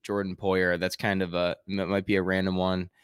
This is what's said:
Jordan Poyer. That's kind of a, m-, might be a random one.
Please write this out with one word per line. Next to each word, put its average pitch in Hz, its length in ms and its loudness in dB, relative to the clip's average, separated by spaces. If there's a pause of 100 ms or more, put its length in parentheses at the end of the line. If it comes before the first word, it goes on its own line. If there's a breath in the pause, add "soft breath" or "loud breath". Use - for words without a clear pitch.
Jordan 98 340 -4
Poyer. 92 420 2
That's 92 180 -2
kind 98 240 0
of 87 140 -2
a, 87 220 0 (120)
m-, 95 220 -2
might 98 160 0
be 104 80 2
a 95 80 2
random 95 340 0
one. 92 320 0 (160)